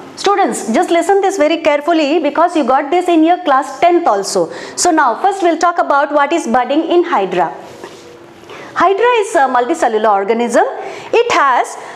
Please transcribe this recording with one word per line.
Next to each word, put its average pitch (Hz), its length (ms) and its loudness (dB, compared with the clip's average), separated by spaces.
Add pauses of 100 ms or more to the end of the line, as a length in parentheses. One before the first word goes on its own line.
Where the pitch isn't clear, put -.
(160)
Students, 381 580 0
just 359 160 0
listen 349 320 2
this 392 160 0
very 311 200 2
carefully 311 600 0
because 311 360 0
you 302 100 2
got 269 260 0
this 359 180 0
in 320 160 4
your 349 200 2
class 277 360 0
tenth 339 260 4
also. 185 460 0 (240)
So 349 140 2
now 285 320 2
first 392 200 0
we'll 330 160 2
talk 349 200 0
about 302 340 0
what 294 200 2
is 330 140 -2
budding 254 380 0
in 339 200 2
hydra. 185 480 -2 (1200)
Hydra 392 360 2 (120)
is 392 120 -6
a 277 140 2
multicellular 240 640 0
organism. 226 540 0 (480)
It 466 200 2
has 285 440 0 (200)